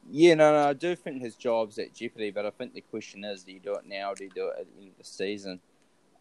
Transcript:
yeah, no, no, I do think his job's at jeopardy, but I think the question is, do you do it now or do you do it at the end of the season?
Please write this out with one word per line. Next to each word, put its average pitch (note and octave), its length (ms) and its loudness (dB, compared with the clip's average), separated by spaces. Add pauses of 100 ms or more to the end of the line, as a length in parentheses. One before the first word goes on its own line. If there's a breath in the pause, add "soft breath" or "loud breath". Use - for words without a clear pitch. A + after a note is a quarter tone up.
yeah, E3 240 8
no, D#3 200 8
no, D3 160 4
I C#3+ 40 0
do E3+ 220 -4
think C3+ 260 -12
his A#2 140 -10
job's A2+ 420 -2
at G2+ 160 -10
jeopardy, A2 380 -8
but G#2 160 4
I - 20 -4
think - 240 -14
the F#2 80 -16
question G#2 420 -12
is, G2 200 -10
do F#2 80 -20
you F#2+ 80 -20
do G2+ 160 -6
it - 100 -10
now G2 280 -8
or - 20 -8
do G2 80 -14
you F#2+ 80 -14
do F#2 160 -6
it - 140 -8
at F#2+ 40 -10
the - 160 -20
end F#2+ 120 -20
of - 40 -20
the - 60 -20
season? G2 560 -8 (600)